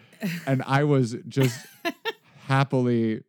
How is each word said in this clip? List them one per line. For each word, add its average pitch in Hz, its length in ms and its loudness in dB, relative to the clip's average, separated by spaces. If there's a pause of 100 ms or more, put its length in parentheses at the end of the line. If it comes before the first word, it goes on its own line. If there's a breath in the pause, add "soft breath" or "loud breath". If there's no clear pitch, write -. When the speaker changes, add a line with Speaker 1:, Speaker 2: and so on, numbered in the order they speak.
(200 soft breath)
Speaker 1:
<laughs> 175 260 -8
Speaker 2:
And 135 200 0
I 139 180 0
was 131 320 2 (120)
just 127 300 0 (240)
Speaker 1:
<laughs> - 640 -10
Speaker 2:
happily 123 840 0